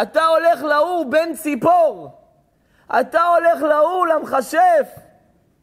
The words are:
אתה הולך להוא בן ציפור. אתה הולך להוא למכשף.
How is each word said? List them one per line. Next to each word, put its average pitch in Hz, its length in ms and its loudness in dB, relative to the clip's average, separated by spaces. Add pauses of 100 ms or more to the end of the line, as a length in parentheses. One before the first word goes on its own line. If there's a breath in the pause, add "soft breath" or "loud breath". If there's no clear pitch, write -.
אתה 294 240 -2
הולך 320 380 2
להוא 311 420 -2
בן 311 280 -2
ציפור. 277 760 -2 (880)
אתה 311 240 0
הולך 339 380 2
להוא 311 460 0
למכשף. 311 800 0 (760)